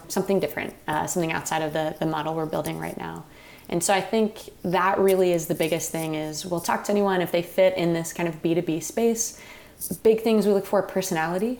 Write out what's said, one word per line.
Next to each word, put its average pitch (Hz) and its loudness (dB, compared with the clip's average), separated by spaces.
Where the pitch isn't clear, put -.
something 190 0
different, - -4
uh, 156 0
something 165 -2
outside 160 -2
of 156 -2
the, 160 -2
the 156 -2
model 156 -2
we're 160 -2
building 160 -4
right - -8
now. 165 -10
And 170 -2
so 208 2
I 190 4
think 214 -2
that 185 2
really 190 4
is 165 0
the 170 -2
biggest 160 0
thing, 160 -4
is 156 -6
we'll 175 -2
talk - -2
to 208 0
anyone 196 2
if 170 -2
they 175 2
fit 185 4
in 170 2
this 165 -2
kind 175 -2
of 156 -8
B 165 2
two 170 2
B 165 -2
space. 226 0
Big 220 6
things 214 4
we 208 6
look 196 2
for, 202 2
personality, 185 -2